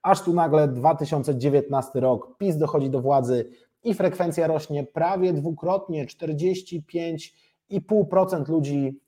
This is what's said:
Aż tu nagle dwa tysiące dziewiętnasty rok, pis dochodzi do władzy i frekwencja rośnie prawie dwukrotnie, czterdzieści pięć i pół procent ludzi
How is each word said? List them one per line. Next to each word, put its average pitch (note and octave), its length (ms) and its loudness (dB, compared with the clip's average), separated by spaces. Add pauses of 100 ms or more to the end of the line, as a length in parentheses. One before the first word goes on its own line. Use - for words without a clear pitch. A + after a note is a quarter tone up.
Aż F#3+ 200 4
tu E3+ 120 0
nagle D3+ 340 4
dwa C3 260 2
tysiące C#3+ 420 -2
dziewiętnasty C#3 640 0
rok, B2+ 380 0
pis F#3+ 180 0
dochodzi D3 340 0
do C3 100 -2
władzy B2+ 480 0 (360)
i A3+ 100 0
frekwencja F3 520 0
rośnie D#3 380 -2
prawie F3+ 480 0
dwukrotnie, D#3+ 760 -4
czterdzieści E3+ 760 -4
pięć E3 520 -8 (340)
i G3 120 -4
pół G#3+ 260 2
procent F#3 420 2
ludzi C#3 600 0